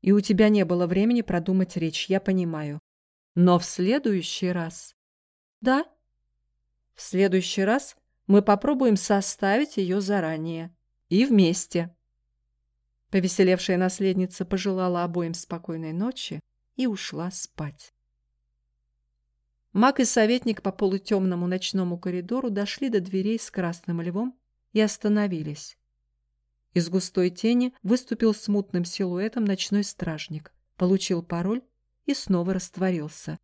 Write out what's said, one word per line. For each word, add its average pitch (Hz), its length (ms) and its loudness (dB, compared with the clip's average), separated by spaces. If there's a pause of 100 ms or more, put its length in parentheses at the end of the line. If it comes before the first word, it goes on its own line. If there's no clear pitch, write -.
И 190 100 4
у 208 80 6
тебя 208 300 4
не 202 160 4
было 175 200 0
времени 214 360 2
продумать 180 560 -2
речь, 160 320 -4
я 190 100 2
понимаю. 165 600 -2 (540)
Но 175 240 8
в 175 60 0
следующий 190 880 -2
раз". 165 420 -8 (680)
"Да?" 262 240 2 (1080)
"В - 60 -20
следующий 185 640 0
раз 233 320 0 (300)
мы 202 160 8
попробуем 233 540 4
составить 202 840 0
её 190 220 0
заранее. 165 760 -4 (320)
И 202 160 4
вместе". 180 720 2 (1120)
Повеселевшая 185 680 2
наследница 185 680 -2
пожелала 185 580 -2
обоим 170 300 -4
спокойной 165 580 -8
ночи 190 480 -6 (360)
и 254 100 -2
ушла 180 440 -6
спать. - 600 -12 (1800)
Маг 269 260 4
и 247 60 4
советник 226 560 0
по 196 100 -4
полутёмному 190 760 -2
ночному 180 520 -4
коридору 185 500 -6
дошли 202 400 -4
до 220 120 2
дверей 190 380 -2
с - 120 -10
красным 175 500 -6
львом 196 400 -6 (320)
и 214 80 2
остановились. 202 960 -2 (960)
Из 170 160 0
густой 180 400 0
тени 240 540 0
выступил 220 500 0
смутным 196 540 -2
силуэтом 196 580 -4
ночной 202 400 0
стражник, 160 680 -10 (240)
получил 185 440 0
пароль 175 380 -4 (460)
и 277 80 0
снова 185 400 0
растворился. 170 880 -4